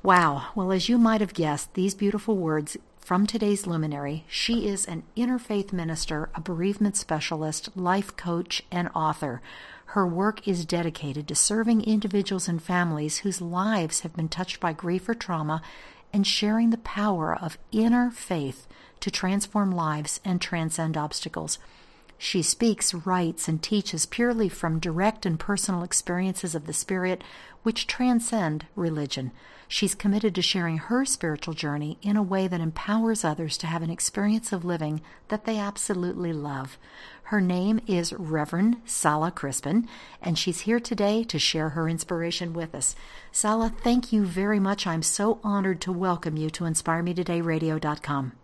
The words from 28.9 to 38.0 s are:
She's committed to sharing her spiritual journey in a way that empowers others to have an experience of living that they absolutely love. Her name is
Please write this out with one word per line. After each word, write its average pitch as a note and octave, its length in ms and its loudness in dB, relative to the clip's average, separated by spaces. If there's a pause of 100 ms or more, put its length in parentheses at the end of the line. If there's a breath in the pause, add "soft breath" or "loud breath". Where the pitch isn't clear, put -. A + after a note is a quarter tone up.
She's - 280 0
committed G#3 400 2
to F#3 60 2
sharing E3 360 0
her B3 260 0
spiritual D#3+ 520 -2
journey D3 480 -4
in G#3 120 2
a G#3+ 60 4
way F#3+ 260 2
that F3 140 0
empowers G#3+ 640 0
others D3+ 320 -2
to E3+ 100 -6
have E3 140 -2
an E3 80 -2
experience G#3 640 0
of F3 100 -2
living D#3+ 380 -2 (280 loud breath)
that G#3+ 160 -4
they A3+ 120 -2
absolutely F3+ 760 -2
love. C#3 460 -6 (460 loud breath)
Her G#3 180 0
name F#3 460 2
is F3 260 0